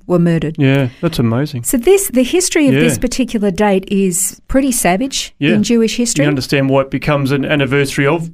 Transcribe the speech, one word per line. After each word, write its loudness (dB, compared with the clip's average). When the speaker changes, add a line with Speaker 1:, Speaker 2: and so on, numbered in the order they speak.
Speaker 1:
were 2
murdered. 0
Speaker 2:
Yeah, 2
that's -2
amazing. -2
Speaker 1:
So -2
this, 2
the 0
history 0
of 4
Speaker 2:
Yeah. 2
Speaker 1:
this 2
particular -2
date 0
is -2
pretty 2
savage -2
Speaker 2:
Yeah. 2
Speaker 1:
in 2
Jewish 0
history. 0
Speaker 2:
You 2
understand 0
why 2
it -4
becomes -2
an 0
anniversary 0
of 0